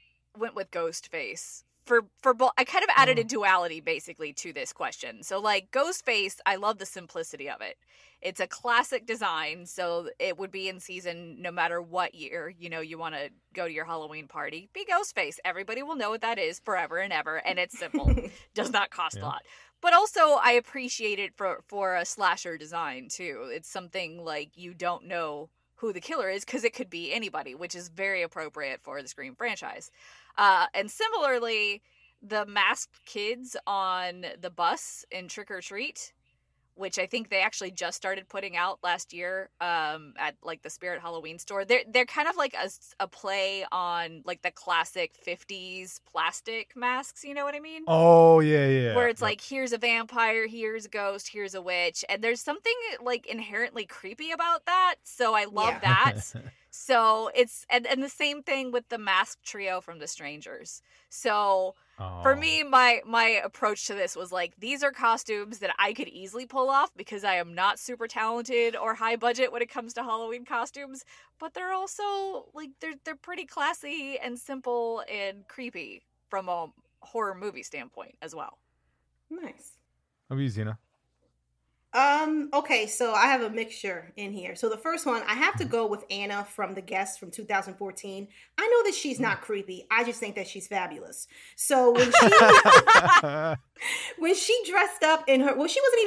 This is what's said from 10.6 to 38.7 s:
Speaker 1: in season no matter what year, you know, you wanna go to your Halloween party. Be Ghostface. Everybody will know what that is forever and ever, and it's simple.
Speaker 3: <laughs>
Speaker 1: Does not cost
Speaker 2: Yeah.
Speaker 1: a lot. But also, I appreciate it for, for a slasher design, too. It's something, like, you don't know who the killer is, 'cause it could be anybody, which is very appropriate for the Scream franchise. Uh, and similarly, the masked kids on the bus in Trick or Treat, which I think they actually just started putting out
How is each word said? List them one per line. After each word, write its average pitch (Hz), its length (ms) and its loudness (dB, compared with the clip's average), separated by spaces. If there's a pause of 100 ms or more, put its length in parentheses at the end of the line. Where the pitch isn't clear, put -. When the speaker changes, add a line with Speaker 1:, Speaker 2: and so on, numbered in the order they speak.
Speaker 1:
in 185 120 -10
season 175 600 -12
no 180 100 -8
matter 170 300 -2
what 175 320 -4
year, 160 340 -12 (100)
you 170 120 -16
know, 165 100 -8
you 160 180 -12
wanna 156 300 -8 (260)
go 175 140 -6
to 165 60 -8
your 156 100 -6
Halloween 156 440 -10
party. 156 440 -10
Be 381 140 -12
Ghostface. 214 580 -2
Everybody 190 380 -6
will 302 140 -8
know 214 140 -2
what 220 120 -6
that 226 160 -2
is 175 220 -4
forever 170 380 -2
and 190 140 -4
ever, 156 240 -2 (100)
and 180 120 -2
it's 180 180 -4
simple. 247 420 0 (160)
Speaker 3:
<laughs> - 200 -20
Speaker 1:
Does 233 180 -4
not 202 180 0
cost 160 280 -6
Speaker 2:
Yeah. 98 40 -10
Speaker 1:
a - 40 -8
lot. 139 160 -8 (400)
But 349 120 8
also, 339 480 6
I 247 100 8
appreciate 233 640 -2
it 196 180 -8
for, 190 320 -4
for 190 280 -2
a 175 100 -2
slasher 180 520 -2
design, 151 520 -8
too. 135 420 -10
It's 160 180 -10
something, 175 540 -10
like, 151 320 -8
you 175 180 -18
don't 175 320 -6
know 160 440 -8 (260)
who 220 160 -6
the 180 80 -12
killer 240 300 -4
is, 202 140 -6
'cause 247 200 -4
it 226 100 0
could 214 140 -10
be 170 240 -10
anybody, 160 420 -8
which 170 200 -12
is 175 160 -14
very 185 320 -4
appropriate 151 600 -8
for 139 200 -12
the 127 60 -18
Scream - 280 -14
franchise. - 540 -8 (480)
Uh, 190 360 6
and 202 160 -2
similarly, 233 920 -2 (400)
the 208 240 -4
masked 202 600 0
kids 240 500 -8 (100)
on 185 580 -4 (160)
the 175 100 -10
bus 175 600 -2
in 180 180 -10
Trick 202 220 -14
or 190 100 -8
Treat, 214 520 -10 (640)
which 185 220 -6
I 180 80 -2
think 226 240 -6
they 190 120 2
actually 202 300 -2
just 180 240 -6
started 190 320 -6
putting 196 280 -8
out 180 260 -2